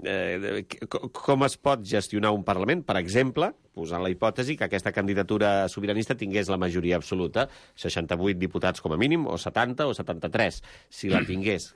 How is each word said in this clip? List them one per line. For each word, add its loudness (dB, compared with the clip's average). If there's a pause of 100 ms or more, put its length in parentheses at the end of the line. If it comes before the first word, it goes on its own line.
eh, -2
c-, -10
co-, -4
com 2
es 0
pot 2
gestionar 2
un 0
Parlament, 2
per 0
exemple, 2 (200)
posant -4
la 2
hipòtesi 0
que -2
aquesta -2
candidatura 2
sobiranista -2
tingués -2
la 0
majoria 0
absoluta, 0 (260)
seixanta-vuit -2
diputats -2
com -4
a 0
mínim, 2
o -4
setanta 0
o -2
setanta-tres. -2 (280)
Si -6
la 4
<clears throat> -4
tingués, -2